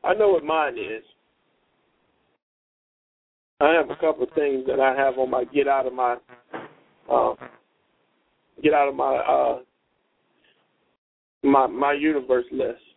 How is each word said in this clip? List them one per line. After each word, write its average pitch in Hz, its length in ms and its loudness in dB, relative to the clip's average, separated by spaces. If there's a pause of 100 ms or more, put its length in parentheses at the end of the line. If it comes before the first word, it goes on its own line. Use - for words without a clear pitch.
I 165 100 0
know 208 160 4
what 165 160 2
mine 151 300 -2
is. 110 280 -10 (2500)
I 151 120 4
have 165 160 2
a 143 60 -6
couple 151 280 -2
of 123 100 -6
things 139 340 -2
that 127 120 -2
I 131 160 2
have 135 220 0
on 131 120 -2
my 127 140 0
get 139 240 0
out 135 180 0
of 127 60 -6
my, 123 240 -2 (960)
uh, 117 220 2 (1300)
get 151 100 2
out 143 140 2
of 139 80 -6
my, 135 220 -2
uh, 131 420 0 (1800)
my, 139 240 4
my 135 240 -2
universe 135 600 0
list. 127 260 -4 (180)